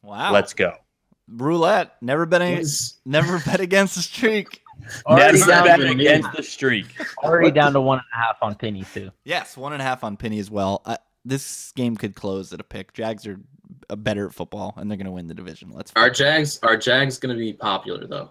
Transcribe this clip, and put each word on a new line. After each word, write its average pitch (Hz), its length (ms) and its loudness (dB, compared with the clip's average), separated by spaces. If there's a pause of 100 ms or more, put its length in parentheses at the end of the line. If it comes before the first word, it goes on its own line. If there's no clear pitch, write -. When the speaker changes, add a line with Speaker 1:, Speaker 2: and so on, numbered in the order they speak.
Speaker 1:
Wow. 104 300 -6
Speaker 2:
Let's 101 220 2
go. 87 180 -2 (560)
Speaker 1:
Roulette. 165 720 0
Never 139 260 -2
bet 175 160 2
any, 175 140 0
Speaker 3:
Yes. 156 480 -6
Speaker 1:
never 160 340 0
<laughs> 143 80 -6
bet 185 140 0
against 190 360 0
the 175 60 -6
streak. 220 600 -4 (440)
Speaker 4:
Already 151 320 8
Speaker 2:
Never 175 120 6
Speaker 4:
down 175 160 8
Speaker 2:
bet 170 140 8
Speaker 3:
to 165 100 2
Speaker 2:
against 151 400 4
Speaker 3:
me. - 80 -12
Speaker 2:
the 147 40 -6
streak. 120 440 -2 (320)
Speaker 4:
Already 165 320 4
down 147 240 4
to 139 60 4
one 131 180 2
and 127 160 -12
a - 20 -6
half 117 260 0
on 104 120 -2
Penny, 104 300 -8 (100)
too. 98 160 -12 (140)
Speaker 1:
Yes, 147 320 -6
one 139 180 -10
and 139 80 -8
a - 20 -6
half 127 180 -4
on 104 140 -8
Penny 107 220 -6
as 101 120 -8
well. 98 360 -2
Uh, 117 100 -6 (280)
this - 480 -8
game 120 240 -2
could 104 180 -8
close 95 400 -8
at 82 60 -16
a - 40 -16
pick. - 300 -16
Jags 110 320 -8
are, 98 120 -12 (520)
uh, - 60 -8
better 104 300 -4
at - 80 -14
football, 101 440 -12
and 104 120 -10
they're 107 80 -6
gonna 95 140 -10
win 90 160 -12
the 80 60 -14
division. 85 360 -18
Let's - 240 -18
Speaker 3:
Are 113 100 6
Speaker 1:
fucking 123 100 4
Speaker 3:
Jags, 147 480 0
are 113 160 4
Jags 127 400 0
gonna 127 180 -6
be 113 160 -6
popular, 101 540 -6
though, - 240 -12